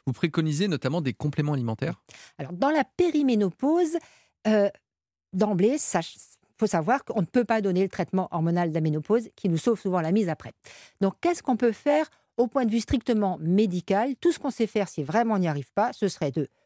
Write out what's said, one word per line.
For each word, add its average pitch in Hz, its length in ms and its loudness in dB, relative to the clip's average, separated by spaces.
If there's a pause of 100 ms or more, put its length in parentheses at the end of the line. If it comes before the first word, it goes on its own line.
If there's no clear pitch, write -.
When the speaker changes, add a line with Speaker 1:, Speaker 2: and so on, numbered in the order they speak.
Speaker 1:
vous 135 60 -4
préconisez 156 560 -2
notamment 151 320 -4
des 135 120 -4
compléments 147 400 -4
alimentaires. 131 480 -6 (380)
Speaker 2:
Alors, 147 140 -10
dans 233 180 -2
la 311 140 0
périménopause, 302 1120 0 (480)
euh, 208 220 4 (640)
d'emblée, 208 460 2
sach-, - 380 -4 (420)
faut 220 100 0
savoir 190 360 0
qu'on - 160 -2
ne 165 60 0
peut 247 180 2
pas 220 160 0
donner 190 220 0
le 190 60 0
traitement 185 420 -4
hormonal 170 400 0
de 151 40 -6
la 165 60 0
ménopause 160 560 0
qui - 120 -2
nous 165 100 2
sauve 226 220 0
souvent 180 200 0
la 160 120 -2
mise 202 160 2
après. 147 240 -8 (480)
Donc, 196 200 2
qu'est-ce 339 220 0
qu'on 247 140 0
peut 233 160 2
faire 294 340 0 (300)
au 247 100 2
point 254 180 -2
de 226 60 2
vue 226 100 0
strictement 214 600 0
médical ? 190 800 2
Tout 339 120 4
ce - 60 -4
qu'on 285 120 -4
sait 226 180 -2
faire, 202 200 -2
si - 140 -8
vraiment 214 320 0
on 196 40 2
n'y 180 100 2
arrive 143 240 -4
pas, 233 200 0
ce 202 160 -2
serait 156 220 -2
de 139 180 -2 (180)